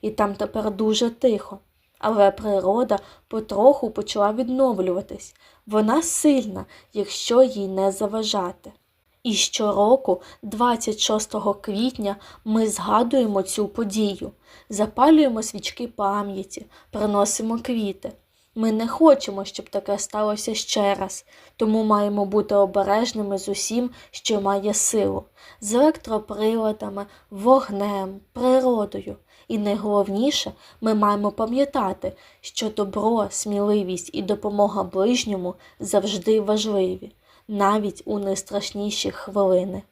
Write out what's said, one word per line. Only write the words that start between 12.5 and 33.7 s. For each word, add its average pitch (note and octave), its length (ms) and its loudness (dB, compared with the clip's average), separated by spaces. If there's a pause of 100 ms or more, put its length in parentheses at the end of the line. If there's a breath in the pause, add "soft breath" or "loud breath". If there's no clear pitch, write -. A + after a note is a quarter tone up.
згадуємо G#3+ 760 2
цю G3+ 260 -4
подію. G#3 600 -4 (380 soft breath)
Запалюємо A#3+ 760 4
свічки A3 460 -8
пам'яті, G3+ 800 -4 (240 soft breath)
приносимо G#3 680 0
квіти. A3+ 540 -4 (420)
Ми A3 180 0
не A3+ 160 -2
хочемо, C4+ 560 4
щоб - 240 -12
таке G3+ 300 -4
сталося G#3+ 560 -4
ще G3+ 400 0
раз, F#3+ 300 -8 (320 soft breath)
тому A3 280 2
маємо G#3 420 2
бути G#3 280 0
обережними G3+ 840 2
з F#3+ 100 -8
усім, A#3 420 -2 (200 loud breath)
що - 300 -2
має G3 340 0
силу. G3 500 0 (360 loud breath)
З G#3 140 -6
електроприладами, G#3+ 1300 0 (240 soft breath)
вогнем, G3+ 880 0 (120)
природою. A#3 840 0 (320 soft breath)
І A3+ 100 -2
найголовніше, G#3 960 0 (280 loud breath)
ми A3 140 0
маємо G#3 360 2
пам'ятати, A#3 800 -2 (280 loud breath)
що - 300 -6
добро, G#3 600 0
сміливість G3+ 840 -2